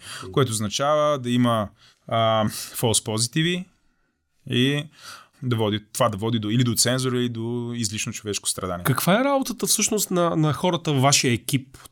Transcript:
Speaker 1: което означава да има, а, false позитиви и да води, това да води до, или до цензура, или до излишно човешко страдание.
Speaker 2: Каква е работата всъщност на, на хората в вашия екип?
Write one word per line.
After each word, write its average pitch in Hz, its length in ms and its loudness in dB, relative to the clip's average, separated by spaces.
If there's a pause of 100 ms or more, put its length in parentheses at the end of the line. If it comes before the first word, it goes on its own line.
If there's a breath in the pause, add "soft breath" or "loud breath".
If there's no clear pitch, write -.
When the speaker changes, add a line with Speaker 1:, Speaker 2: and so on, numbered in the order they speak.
(320 loud breath)
Speaker 1:
което 127 200 2
означава 143 680 0
да 120 100 -6
има, 117 400 2 (380 soft breath)
а, 110 420 2
false - 560 -2
позитиви 160 600 -2 (840)
и 135 340 0 (600 loud breath)
да 120 120 0
води, 107 240 2 (140)
това - 160 2
да 101 80 -4
води 113 220 0
до, 104 100 -4
или 123 140 2
до 117 120 0
цензура, 123 440 0
или 123 100 0
до 120 460 -6
излишно 110 380 -4
човешко - 360 -6
страдание. 90 340 -4
Speaker 2:
Каква 170 380 2
е - 20 2
работата 269 440 0
всъщност 208 440 0
на, 170 240 2
на 156 180 4
хората 170 400 0
в 131 80 2
вашия 139 320 4
екип? - 440 -4 (140)